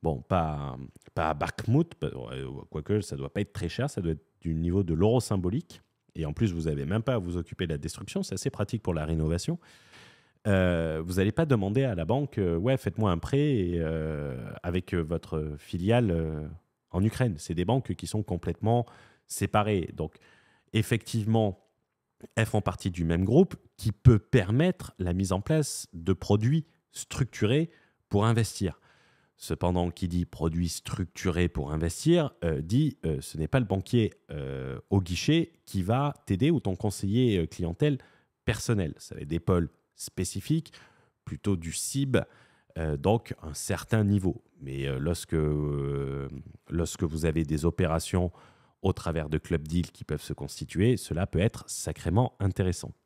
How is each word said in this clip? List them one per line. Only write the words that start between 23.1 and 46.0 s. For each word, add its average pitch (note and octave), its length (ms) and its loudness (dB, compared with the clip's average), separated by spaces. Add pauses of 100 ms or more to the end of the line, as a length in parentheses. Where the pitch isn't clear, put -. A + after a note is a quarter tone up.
groupe C#3 300 6 (220)
qui A2 160 -2
peut A#2 260 8
permettre B2 800 0
la F2+ 140 -2
mise F#2 180 0
en F#2 100 2
place D#3 520 -2
de E2+ 200 -2
produits A2+ 540 2 (240)
structurés C3+ 800 -2 (380)
pour G2+ 160 4
investir. A2 560 0 (580)
Cependant, F2 520 0
qui - 160 -4
dit F2 180 2
produit E2 440 -2
structuré F2 800 -2
pour D2 240 -4
investir, C3+ 600 2 (120)
euh, D#2 160 0
dit, A#2+ 440 2
euh, D#2 160 0
ce - 180 -10
n'est D#2 100 -2
pas C3+ 100 2
le B2 80 0
banquier, G2 460 2 (180)
euh, C2+ 480 -8 (100)
au G2+ 120 4
guichet A#2 520 0 (120)
qui G2 180 -4
va B2+ 320 0 (120)
t'aider G2+ 260 2
ou C#3+ 80 2
ton F#2+ 160 -2
conseiller, G#2 600 2
euh, E2 80 2
clientèle F#2+ 520 -2 (460)
personnel. G#2 540 0
Ça - 180 -16
va - 60 -10
être C#2+ 60 -10
des E2 120 -2
pôles F2 280 2 (280)
spécifiques, - 760 -4 (520)
plutôt - 320 -2
du E2 160 -6
cib, C3 460 0 (600)
euh, D#2 180 0
donc F#2+ 460 2
un D2+ 120 -10
certain G#2+ 500 0
niveau. G2 400 2 (160)
Mais, C2+ 260 -6
euh, C2+ 140 -2
lorsque, E2+ 340 -2
euh, C#2+ 920 -2 (400)